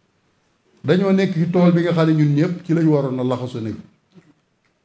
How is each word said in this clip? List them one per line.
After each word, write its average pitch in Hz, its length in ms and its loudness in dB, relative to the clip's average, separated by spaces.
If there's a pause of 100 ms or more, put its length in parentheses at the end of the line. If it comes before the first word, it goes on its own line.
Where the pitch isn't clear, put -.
(840)
Dañoo 190 300 2
nekk 190 220 0
ci 165 160 -2
tool 175 220 4
bi 170 100 2
nga 170 100 -2
xam 160 160 0
ne 160 60 2
ñun 147 200 2
ñëpp 175 300 -2
ci 165 80 -4
lañ 165 140 0
waroon 135 340 0
a 123 40 -4
laxasu 123 360 -4
nekk. 110 160 -8 (1080)